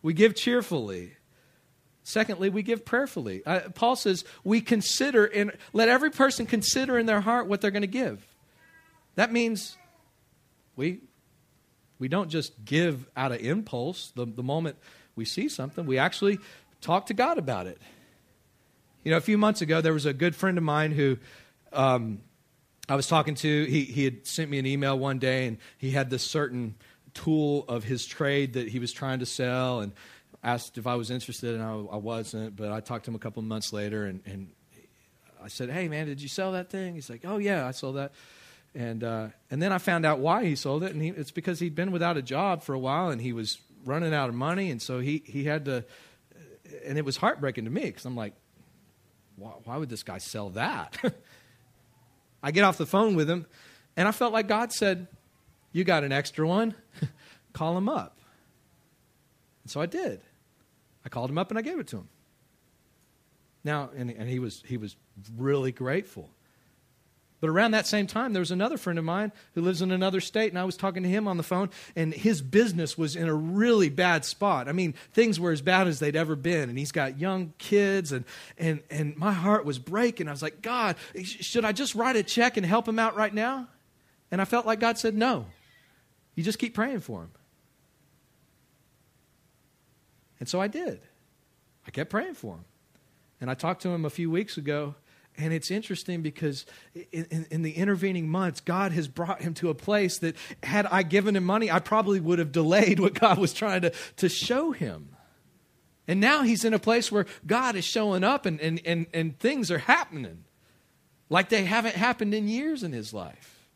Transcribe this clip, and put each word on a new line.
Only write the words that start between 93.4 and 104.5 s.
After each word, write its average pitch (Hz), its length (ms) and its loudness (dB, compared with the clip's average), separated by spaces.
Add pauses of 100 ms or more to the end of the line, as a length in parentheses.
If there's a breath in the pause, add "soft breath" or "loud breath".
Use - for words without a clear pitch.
And 127 100 -4
I - 20 -2
talked 165 300 -2
to 180 60 -2
him 170 160 -2
a 151 40 -2
few 165 220 -4
weeks 202 260 -2
ago, 147 380 -4 (420 soft breath)
and 160 160 -2
it's 160 160 -4
interesting 185 520 -6
because 147 440 -4 (460 loud breath)
in, 165 180 -4
in, 160 220 -4
in 160 100 -2
the 160 100 -2
intervening 180 580 0
months, 175 320 -2
God 185 320 0
has 160 140 0
brought 170 340 -6
him 165 140 -4
to 170 140 0
a 156 40 0
place 202 460 0
that 160 160 -2 (280 loud breath)
had 202 220 2
I 185 180 2
given 196 320 4
him 185 80 2
money, 202 260 2
I 170 100 4
probably 202 400 2
would 170 200 2
have 156 120 -2
delayed 180 480 6
what 196 140 4
God 196 240 6
was 185 160 2
trying 190 280 0
to, 170 100 4 (260 loud breath)
to 185 120 4
show 277 420 0